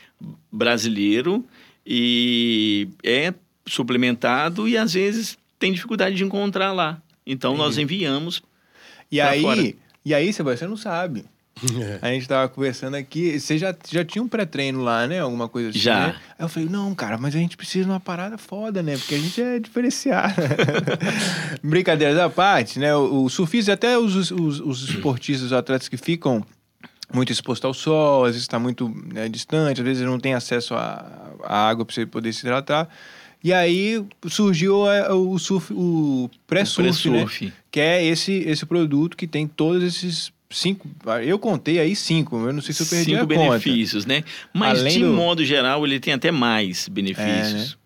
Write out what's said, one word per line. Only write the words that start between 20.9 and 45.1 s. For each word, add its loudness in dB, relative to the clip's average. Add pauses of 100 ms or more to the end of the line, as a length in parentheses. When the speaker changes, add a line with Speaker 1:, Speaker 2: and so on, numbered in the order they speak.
Speaker 2:
<laughs> -4
Brincadeiras 4
à 4
parte, 2
né? 4
O, 2
o 2
surfista 0
e 4
até 2
os, 2
os, -2
os -6
esportistas, -2
os -2
atletas 0
que -8
ficam 0 (680)
muito 0
expostos -4
ao -2
sol, 4
às 2
vezes -6
tá -4
muito, -2 (240)
né, -4
distante, -2
às -2
vezes 0
não -2
tem -2
acesso -2
à, -6 (380)
à 2
água 0
pra -14
você -2
poder -4
se -8
hidratar. 0 (540)
E 2
aí 2 (240)
surgiu 4
a, 2
o 2
surf, -2
o 0 (160)
pré-surf, 2
Speaker 1:
O 2
pré-surf. 0
Speaker 2:
né? -8 (160)
Que -2
é 4
esse, 0
esse -2
produto 0
que -6
tem -2
todos 2
esses -4 (160)
cinco, -2 (380)
eu 2
contei 0
aí 2
cinco, 0
eu -2
não -4
sei -8
se -2
eu -4
perdi 0
Speaker 1:
Cinco 2
Speaker 2:
a 0
conta. 2
Speaker 1:
benefícios, 2
né? 0 (300)
Mas, 4
Speaker 2:
Além 2
Speaker 1:
de 4
Speaker 2:
do 4